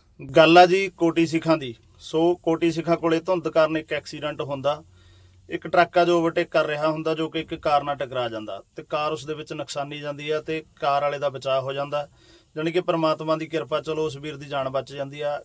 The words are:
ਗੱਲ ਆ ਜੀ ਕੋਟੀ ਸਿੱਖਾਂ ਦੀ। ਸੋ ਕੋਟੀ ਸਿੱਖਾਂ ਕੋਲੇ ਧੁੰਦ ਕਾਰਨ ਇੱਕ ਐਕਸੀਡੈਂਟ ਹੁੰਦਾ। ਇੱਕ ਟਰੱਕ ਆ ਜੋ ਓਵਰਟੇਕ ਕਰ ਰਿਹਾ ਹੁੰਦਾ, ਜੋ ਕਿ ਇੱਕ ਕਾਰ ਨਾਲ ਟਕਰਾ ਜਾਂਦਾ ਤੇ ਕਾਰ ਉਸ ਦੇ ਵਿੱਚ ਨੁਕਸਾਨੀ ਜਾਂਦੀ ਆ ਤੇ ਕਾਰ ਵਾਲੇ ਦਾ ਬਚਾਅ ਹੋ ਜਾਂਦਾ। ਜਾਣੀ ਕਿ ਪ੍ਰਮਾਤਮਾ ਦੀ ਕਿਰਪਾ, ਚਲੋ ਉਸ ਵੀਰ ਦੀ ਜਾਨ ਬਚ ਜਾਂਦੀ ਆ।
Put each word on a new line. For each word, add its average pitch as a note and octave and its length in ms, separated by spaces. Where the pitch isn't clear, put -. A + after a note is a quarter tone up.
ਗੱਲ D#3+ 380
ਆ F3+ 80
ਜੀ F#3+ 220
ਕੋਟੀ E3 280
ਸਿੱਖਾਂ D#3+ 320
ਦੀ। B2+ 160
ਸੋ - 220
ਕੋਟੀ E3 280
ਸਿੱਖਾਂ E3 260
ਕੋਲੇ E3 220
ਧੁੰਦ E3+ 280
ਕਾਰਨ D#3+ 300
ਇੱਕ D#3 160
ਐਕਸੀਡੈਂਟ D3 480
ਹੁੰਦਾ। C#3 400
ਇੱਕ E3+ 180
ਟਰੱਕ F3 300
ਆ F3 80
ਜੋ F3 140
ਓਵਰਟੇਕ E3 300
ਕਰ D#3 160
ਰਿਹਾ D3+ 260
ਹੁੰਦਾ, D#3 240
ਜੋ D#3 140
ਕਿ D#3+ 100
ਇੱਕ D#3 160
ਕਾਰ D3 280
ਨਾਲ C#3+ 120
ਟਕਰਾ B2 340
ਜਾਂਦਾ G#2+ 320
ਤੇ A#2 100
ਕਾਰ D3+ 260
ਉਸ C#3+ 140
ਦੇ D#3 80
ਵਿੱਚ D3 200
ਨੁਕਸਾਨੀ D3 460
ਜਾਂਦੀ D3 300
ਆ D3+ 120
ਤੇ D#3 220
ਕਾਰ C#3+ 220
ਵਾਲੇ C#3+ 180
ਦਾ C#3 100
ਬਚਾਅ C3 320
ਹੋ C3+ 120
ਜਾਂਦਾ। C#3+ 340
ਜਾਣੀ D#3 160
ਕਿ F3 100
ਪ੍ਰਮਾਤਮਾ D#3+ 540
ਦੀ D#3 120
ਕਿਰਪਾ, D3+ 340
ਚਲੋ D#3 240
ਉਸ C#3 120
ਵੀਰ C#3+ 200
ਦੀ C#3+ 80
ਜਾਨ C3+ 240
ਬਚ C3 240
ਜਾਂਦੀ C#3+ 280
ਆ। D3 240